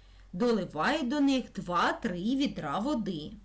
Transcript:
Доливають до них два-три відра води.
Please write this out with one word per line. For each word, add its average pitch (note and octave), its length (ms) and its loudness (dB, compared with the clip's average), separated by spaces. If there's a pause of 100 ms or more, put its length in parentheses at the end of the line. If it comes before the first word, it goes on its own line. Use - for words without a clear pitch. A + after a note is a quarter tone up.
(320)
Доливають A#3 760 0
до D4 120 2
них C4+ 320 4
два-три F#3 680 0
відра G3+ 600 -2
води. G3+ 540 -2 (120)